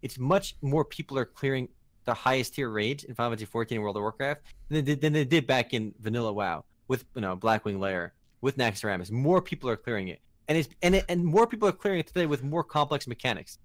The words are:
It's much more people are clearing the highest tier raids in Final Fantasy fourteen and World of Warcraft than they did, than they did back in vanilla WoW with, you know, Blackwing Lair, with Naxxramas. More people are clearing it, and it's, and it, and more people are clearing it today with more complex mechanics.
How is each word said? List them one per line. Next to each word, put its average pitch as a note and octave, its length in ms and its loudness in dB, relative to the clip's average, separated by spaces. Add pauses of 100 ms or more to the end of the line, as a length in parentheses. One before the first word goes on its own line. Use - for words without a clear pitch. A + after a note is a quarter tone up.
It's C3+ 160 -10
much E3 440 2
more C#3+ 220 2
people - 340 -6
are B2 60 2
clearing C3 440 -4 (360)
the C#3 100 2
highest C3 400 0
tier C3+ 160 -2
raids A2 340 -2
in B2 120 -14
Final A#2+ 160 0
Fantasy A2 140 -6
fourteen A#2 300 -2
and G#2+ 60 -2
World G2+ 140 -2
of G#2 60 -2
Warcraft C3+ 400 -4 (260)
than D3+ 80 0
they D#3 60 2
did, C#3 180 0
than D3+ 120 2
they D3+ 120 4
did C#3 220 4
back B2+ 280 2
in A2 260 -2
vanilla A2 320 -2
WoW F#2+ 320 -2 (220)
with, B2+ 180 -2 (120)
you A#2+ 60 -4
know, F#2+ 140 -2
Blackwing G#2+ 440 0
Lair, F#2 320 -2 (280)
with C3 160 -2
Naxxramas. G2+ 540 0
More D3+ 320 4
people - 260 -6
are A2+ 80 0
clearing G2+ 320 -4
it, E2+ 120 -12 (260)
and D#3 100 2
it's, D#3+ 120 0 (140)
and F3+ 120 6
it, F#3+ 140 4
and F3 160 0
more F#3 240 6
people G#3+ 200 2
are F3+ 40 2
clearing F#3+ 260 -2
it D#3+ 80 -2
today F3 200 0
with C#3 180 0
more D3+ 180 -2
complex D3 460 0
mechanics. G#2+ 560 -4